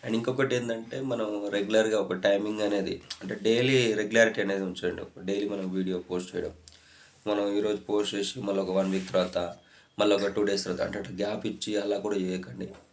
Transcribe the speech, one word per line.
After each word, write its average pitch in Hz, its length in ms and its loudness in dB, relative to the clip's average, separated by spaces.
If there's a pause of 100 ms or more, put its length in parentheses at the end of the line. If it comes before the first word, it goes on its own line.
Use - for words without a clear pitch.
And 113 140 -4
ఇంకొకటి 131 400 0
ఏంటంటే 117 480 -4
మనం 117 240 -2 (220)
రెగ్యులర్గా 107 500 4
ఒక 95 220 0
టైమింగ్ 104 400 2
అనేది, 101 340 0 (220)
అంటే 101 260 -6
డైలీ 123 340 4 (160)
రెగ్యులారిటీ 110 480 4
అనేది 98 220 0
ఉంచండి. 90 400 -4 (220)
డైలీ 101 240 0
మనం 98 240 -4
వీడియో 92 240 0 (100)
పోస్ట్ 90 240 -4
చేయడం, 82 220 -4 (720)
మనం 104 180 2 (120)
ఈరోజు 104 280 0
పోస్ట్ 104 320 0
చేసి 101 320 -4
మళ్ళీ 98 160 0
ఒక 92 140 -2
వన్ 95 140 2
వీక్ 95 180 -2
తర్వాత, 92 280 0 (600)
మళ్ళీ 104 180 4
ఒక 98 180 0
టూ 107 100 2
డేస్ 98 220 0
తర్వాత, 90 160 -2
అంటే - 180 -2
అట్లా 95 180 -8
గ్యాప్ 101 300 -4
ఇచ్చి 107 260 -6 (100)
అలా 104 160 0
కూడా 104 200 -2
చేయకండి. 92 480 -4 (260)